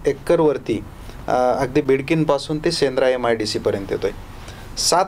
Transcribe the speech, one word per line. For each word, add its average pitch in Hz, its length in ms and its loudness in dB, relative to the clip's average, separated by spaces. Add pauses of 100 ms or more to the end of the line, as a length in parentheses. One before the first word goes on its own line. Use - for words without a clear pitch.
एकरवरती, 139 760 2 (440)
अ, - 40 0
अगदी 127 480 2
बिडकीनपासून 143 840 0
ते 170 60 2
सेंद्रा 131 380 2
एमआयडीसी 120 500 0
पर्यंत 101 320 -2
येतोय. 104 200 -2 (680)
सात 180 300 2